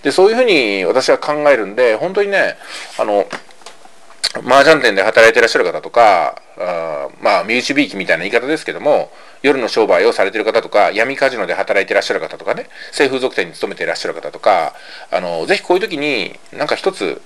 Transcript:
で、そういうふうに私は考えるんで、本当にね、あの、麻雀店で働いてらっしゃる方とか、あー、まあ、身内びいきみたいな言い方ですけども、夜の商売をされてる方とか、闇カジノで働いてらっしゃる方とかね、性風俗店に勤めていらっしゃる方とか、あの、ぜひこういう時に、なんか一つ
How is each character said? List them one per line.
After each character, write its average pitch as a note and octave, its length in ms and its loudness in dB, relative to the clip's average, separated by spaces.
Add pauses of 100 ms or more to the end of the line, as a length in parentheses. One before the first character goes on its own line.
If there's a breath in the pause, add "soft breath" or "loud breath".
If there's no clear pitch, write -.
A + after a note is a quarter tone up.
で、 C#3+ 80 0
そ F#3+ 160 4
う - 20 6
い A3+ 40 2
う - 20 0
ふ B3 40 0
う B3+ 60 4
に G#2+ 400 0
私 A#2+ 240 0
は C3+ 80 4
考 - 160 -4 (160)
え C3+ 80 6
る G#2+ 80 -4
ん G2+ 100 -10
で、 A#2+ 200 2
本 E3+ 180 -6
当 G3+ 100 0
に G3+ 60 -4
ね、 E3+ 260 0 (420 loud breath)
あ - 60 -2
の、 G#2 240 0 (1160)
麻 C3+ 180 6
雀 D3+ 180 6
店 A2+ 120 2
で F#2+ 80 0
働 A2+ 280 6
い A2+ 40 2
て B2 60 4
ら A#2 80 4
っ - 20 0
し - 60 -4
ゃ C#3+ 40 2
る G#2 60 2
方 D#2+ 160 -4
と E2+ 80 -14
か、 F#2+ 520 4 (180)
あ E2 520 -6
ー、 - 120 -20
ま G#2 160 2
あ、 E2+ 40 -4
身 A2+ 140 -2
内 B2+ 160 -4
び C#3 120 0
い F#2+ 40 -12
き G2 80 -12
み F#2 80 -6
た F2 80 0
い D#2+ 40 0
な E2+ 60 -6
言 G2+ 80 -6
い - 0 -
方 A#2 140 0
で D3+ 120 -2
す - 80 -12
け D#2+ 80 -8
ど E2+ 60 -10
も、 C3+ 320 0 (300 loud breath)
夜 C3+ 180 2
の - 80 -4
商 A2 200 2
売 F#2+ 180 4
を A#2 80 4
さ G2+ 100 0
れ G2 80 0
て A2 60 -6
る G#2 80 -2
方 A2 160 0
と - 80 -14
か、 F#2+ 220 2
闇 A#2 240 -2
カ C3+ 140 0
ジ B2+ 80 -6
ノ F#2+ 100 -4
で E2+ 80 -4
働 G2 280 -2
い F#2+ 40 -6
て - 60 -4
ら - 80 2
っ - 20 -6
し - 80 -6
ゃ - 20 -2
る F#2+ 60 -2
方 D#2+ 180 -10
と D#2+ 80 -16
か G2+ 80 -2
ね、 - 160 -10 (220 loud breath)
性 C#3+ 160 2
風 C3 120 -2
俗 B2+ 160 -4
店 F2+ 120 -4
に D#2 60 -16
勤 G#2+ 180 -8
め F2+ 40 -12
て F2 80 -8
い D#2+ 40 -4
ら E2+ 60 -4
っ - 20 -4
し - 100 -10
ゃ - 20 -4
る D#2+ 60 -6
方 D2+ 180 -12
と - 80 -16
か、 F2 360 2 (340 loud breath)
あ F2 100 -2
の、 E2+ 280 -6
ぜ F#3+ 80 2
ひ - 80 -8
こ F3+ 100 0
う F3+ 40 2
い - 20 0
う - 20 -2
時 E3 160 -6
に、 C#3 400 -4 (160)
な D3 120 -6
ん - 20 -8
か A#2 80 0
一 - 160 -4
つ E2+ 340 -6